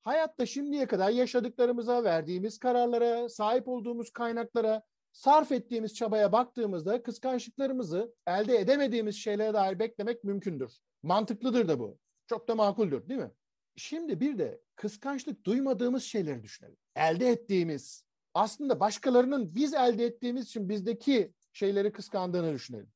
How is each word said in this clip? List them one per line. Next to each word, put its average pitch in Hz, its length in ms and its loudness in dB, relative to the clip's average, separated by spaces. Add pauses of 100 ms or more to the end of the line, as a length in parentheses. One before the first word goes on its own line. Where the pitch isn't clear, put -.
Hayatta 302 440 0
şimdiye 285 420 -2
kadar 190 220 2
yaşadıklarımıza, 240 920 2
verdiğimiz 180 560 -2
kararlara, 240 720 2
sahip 233 380 0
olduğumuz 240 440 -6
kaynaklara, 233 720 -2 (280)
sarf 285 400 6
ettiğimiz 233 440 -4
çabaya 208 360 2
baktığımızda 220 720 0
kıskançlıklarımızı 247 1120 -4 (120)
elde 208 300 2
edemediğimiz 226 580 2
şeylere 214 380 -2
dair 190 260 2
beklemek 226 440 -4
mümkündür. 185 480 -4 (320)
Mantıklıdır 214 640 2
da 147 120 2
bu. 104 180 -8 (300)
Çok - 200 -6
da 226 80 0
makuldür, 202 540 0
değil 262 100 -4
mi? 123 120 -8 (440)
Şimdi 302 440 -6
bir 269 180 0
de 131 240 -4 (140)
kıskançlık 262 720 -8
duymadığımız 247 580 0
şeyleri 151 400 -4
düşünelim. - 340 -20 (180)
Elde 165 340 2
ettiğimiz, 180 760 -2 (280)
aslında 214 460 0
başkalarının 247 760 2
biz 285 180 0
elde 240 320 2
ettiğimiz 240 400 -4
için 202 240 -6
bizdeki 214 640 0 (200)
şeyleri 202 380 0
kıskandığını 180 600 -4
düşünelim. 113 420 -10